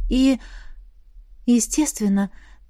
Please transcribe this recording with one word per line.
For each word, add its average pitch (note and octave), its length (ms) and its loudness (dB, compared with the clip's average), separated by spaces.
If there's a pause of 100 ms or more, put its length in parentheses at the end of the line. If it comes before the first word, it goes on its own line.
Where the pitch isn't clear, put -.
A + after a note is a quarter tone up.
и... C4 300 2 (1040)
Естественно, G#3+ 840 0 (380)